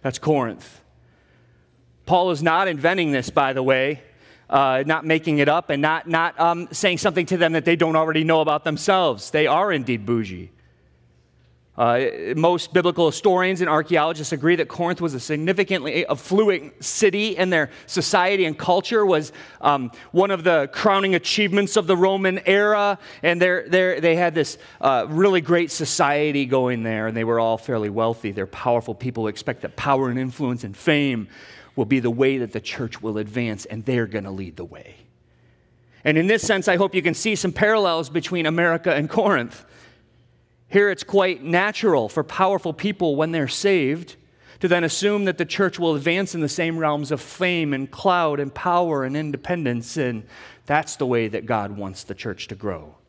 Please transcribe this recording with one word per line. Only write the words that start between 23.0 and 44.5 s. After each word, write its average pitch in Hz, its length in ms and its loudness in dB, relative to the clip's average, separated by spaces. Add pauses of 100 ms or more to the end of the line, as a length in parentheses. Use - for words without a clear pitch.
And 170 180 2
they're, 180 280 2
they're, 180 320 2
they 165 160 4
had 170 180 0
this, 156 220 -2 (240)
uh, 123 280 2
really 185 300 2
great 170 320 0
society 147 720 0
going 123 380 0
there, 110 240 -2
and 113 80 -4
they 113 80 -2
were 117 160 0
all 113 180 2
fairly 110 320 -2
wealthy. 113 420 -2
They're 95 160 -6
powerful 120 460 -2
people 113 300 -6
who 107 60 -2
expect 123 320 -8
that - 160 -12
power 135 320 0
and 123 100 -4
influence 127 460 -6
and 101 100 -12
fame 139 540 0 (480)
will 127 80 0
be 127 160 2
the 120 100 0
way 131 260 2
that 120 140 -4
the 110 100 -8
church - 400 -10
will 107 160 -4
advance, 107 460 -6
and 107 220 -12
they're 123 220 0
gonna 98 220 -8
lead 95 280 -10
the 87 80 -12
way. - 320 -20 (1040)
And 151 140 4
in 170 100 2
this 220 160 2
sense, 196 240 0
I 185 80 4
hope 196 180 0
you 185 80 0
can 175 120 0
see 220 200 -2
some 190 200 -2
parallels 190 560 0
between 170 360 -4
America 165 480 0
and 147 160 0
Corinth. 190 560 0 (1000)
Here 202 220 2
it's 185 140 -6
quite 185 400 0
natural 175 640 0
for 147 160 -4
powerful 190 480 -2
people, 175 460 -2
when 160 160 0
they're 147 160 0
saved, 170 680 0 (460)